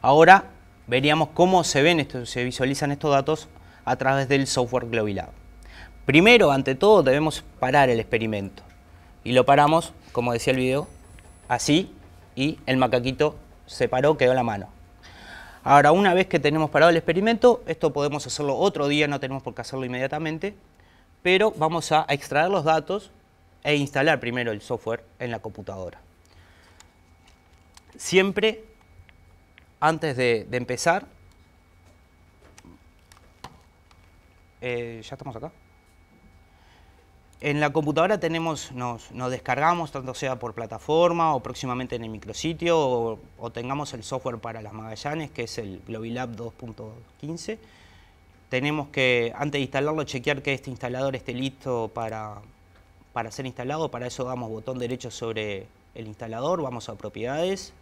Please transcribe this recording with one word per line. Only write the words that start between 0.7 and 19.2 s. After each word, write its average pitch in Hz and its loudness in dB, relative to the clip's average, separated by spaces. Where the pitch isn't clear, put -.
veríamos 147 2
cómo 180 4
se 139 2
ven 165 4
estos, 127 -6
se 123 -4
visualizan 135 -2
estos 143 -2
datos 139 0
a 123 0
través 135 0
del 139 2
software 120 -2
Globilab. 107 -4
Primero, 180 8
ante 135 2
todo, 196 8
debemos 143 2
parar 131 4
el 113 2
experimento. 107 -4
Y 120 -2
lo 127 6
paramos, 147 4
como 123 -2
decía 123 0
el 131 0
video, 127 -2
así, 147 0
y 143 -4
el 131 2
macaquito 127 2
se - -2
paró, 139 2
quedó 127 4
la 127 2
mano. 107 -4
Ahora, 143 8
una 185 4
vez 185 4
que 170 0
tenemos 151 0
parado 151 8
el 165 4
experimento, 214 4
esto 160 -2
podemos 147 -2
hacerlo 139 -4
otro 156 0
día, 147 2
no 143 -2
tenemos 135 -8